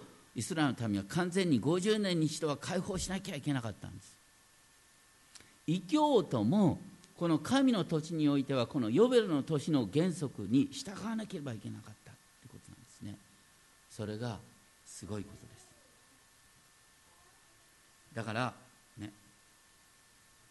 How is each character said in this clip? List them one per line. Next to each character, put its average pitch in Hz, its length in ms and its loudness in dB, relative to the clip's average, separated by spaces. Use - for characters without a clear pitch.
イ 117 60 -2
ス - 120 -6
ラ 151 120 2
エ - 20 4
ル 120 100 0
の 117 120 -2
民 101 80 2
は 98 100 -2
完 180 240 0
全 180 180 2
に 127 100 6
五 160 200 2
十 214 180 2
年 185 220 2
に 156 60 4
一 - 160 -2
度 160 80 0
は 143 80 -2
解 185 220 -4
放 180 180 -4
し - 120 -4
な 185 120 -2
き 196 100 -8
ゃ 165 60 -6
い 131 40 -6
け 147 120 -2
な 131 80 0
か 113 80 -4
っ 98 40 -6
た - 140 -14
ん 90 80 -12
で 98 80 -16
す。 - 140 -20
異 175 140 0
教 294 400 4
徒 117 220 0
も 160 360 4
こ 170 120 0
の 156 100 2
神 262 320 2
の 180 140 0
土 160 160 0
地 165 120 -8
に 151 140 2
お 143 100 4
い 135 60 0
て 139 100 -4
は 120 140 2
こ 135 140 -2
の 107 80 0
ヨ 185 180 6
ベ 247 140 6
ル 208 80 -2
の 143 120 2
土 151 160 -2
地 160 140 -2
の 123 200 2
原 165 200 2
則 147 300 -6
に 117 320 2
従 - 180 -10
わ 226 120 -4
な 220 100 -6
け 185 120 -10
れ 147 60 -8
ば 131 100 -8
い 110 40 -8
け 110 120 -12
な 107 100 -10
か 107 120 -18
っ - 20 -20
た - 80 -20
っ - 20 -20
て - 360 -20
こ - 140 -20
と - 80 -20
な - 40 -20
ん - 80 -20
で - 60 -20
す - 140 -20
ね。 101 120 -10
そ 110 160 -8
れ 107 120 -6
が 117 200 -6
す - 200 -16
ご 101 120 -6
い 98 60 -6
こ 90 60 -12
と - 180 -20
で - 120 -20
す。 - 80 -20
だ 113 100 -8
か 107 100 -6
ら 117 200 -2
ね、 101 140 -12